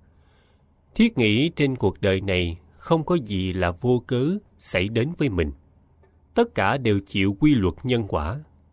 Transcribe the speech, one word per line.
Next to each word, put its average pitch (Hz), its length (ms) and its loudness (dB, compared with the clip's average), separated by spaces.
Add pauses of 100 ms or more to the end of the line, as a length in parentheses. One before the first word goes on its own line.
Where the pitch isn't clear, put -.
(960)
Thiết 226 240 2
nghĩ 117 380 2
trên 135 200 0
cuộc 101 240 -2
đời 95 200 2
này 90 380 -2 (180)
không 160 280 -2
có 180 100 0
gì 101 380 -2
là 87 180 -2 (100)
vô 123 260 0
cớ 135 300 -2 (220)
xảy 95 300 -2
đến 117 300 -2
với 147 100 0
mình. 82 240 -2 (840)
Tất 240 200 0
cả 107 220 0
đều 110 300 0
chịu 98 340 0
quy 151 140 4
luật 92 280 2
nhân 123 260 0
quả. 87 320 -4 (320)